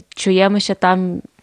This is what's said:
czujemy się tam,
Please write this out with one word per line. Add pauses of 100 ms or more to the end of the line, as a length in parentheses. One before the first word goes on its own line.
(160)
czujemy
się
tam, (220)